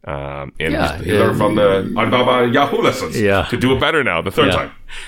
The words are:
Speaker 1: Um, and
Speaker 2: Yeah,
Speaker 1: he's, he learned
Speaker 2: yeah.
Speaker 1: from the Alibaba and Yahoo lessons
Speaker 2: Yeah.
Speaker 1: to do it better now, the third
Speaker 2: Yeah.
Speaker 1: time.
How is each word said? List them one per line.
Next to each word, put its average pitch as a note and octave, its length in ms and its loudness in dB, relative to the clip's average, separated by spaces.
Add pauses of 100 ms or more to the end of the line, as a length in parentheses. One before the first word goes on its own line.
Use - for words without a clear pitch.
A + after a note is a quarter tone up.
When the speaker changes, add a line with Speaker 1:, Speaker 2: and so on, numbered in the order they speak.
Speaker 1:
Um, C#2 520 -8
and D#2 140 -2
Speaker 2:
Yeah, C#2+ 240 -2
Speaker 1:
he's, - 100 -8
he G2 60 0
learned A2+ 180 2
Speaker 2:
yeah. - 60 -2
Speaker 1:
from G#2 180 2
the G2 420 2
Alibaba B2 460 2
and A#2+ 100 0
Yahoo C#3+ 240 2
lessons C3+ 420 -2
Speaker 2:
Yeah. G2 260 2
Speaker 1:
to A#2+ 120 -4
do B2+ 160 2
it B2 60 0
better D3 240 0
now, F2 180 -2
the F2 80 -4
third D3+ 200 2
Speaker 2:
Yeah. F2+ 60 2
Speaker 1:
time. - 160 -4 (360)